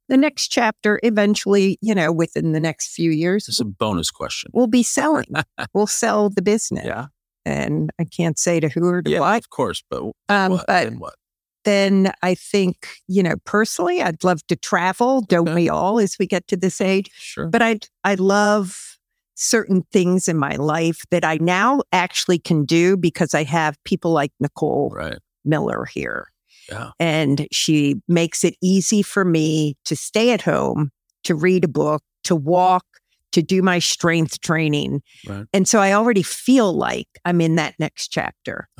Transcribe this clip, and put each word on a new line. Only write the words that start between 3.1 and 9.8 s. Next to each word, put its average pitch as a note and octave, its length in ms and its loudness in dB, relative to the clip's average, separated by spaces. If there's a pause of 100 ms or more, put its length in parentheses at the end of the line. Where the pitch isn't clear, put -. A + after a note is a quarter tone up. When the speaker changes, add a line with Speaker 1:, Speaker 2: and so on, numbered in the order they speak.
Speaker 1:
years, F3 360 0
Speaker 2:
This A#2 100 -4
is - 40 0
a B2 40 -2
bonus G2+ 460 -2
question. - 420 -10
Speaker 1:
we'll B3 140 2
be A#3+ 160 4
selling. C#4+ 500 -2
Speaker 2:
<laughs> - 420 -8
Speaker 1:
We'll G#3 120 2
sell G#3 420 0
the G3 140 -2
business. G#3 420 -2
Speaker 2:
Yeah. A#2+ 220 -8 (400)
Speaker 1:
And D3+ 520 -2
I E3+ 60 -4
can't E3 340 -2
say E3+ 220 0
to D#3 80 0
who E3+ 180 0
or F3+ 160 0
to D3+ 80 -4
Speaker 2:
Yeah, D3 100 0
Speaker 1:
what. F#3+ 180 2
Speaker 2:
of - 120 -8
course, - 400 -4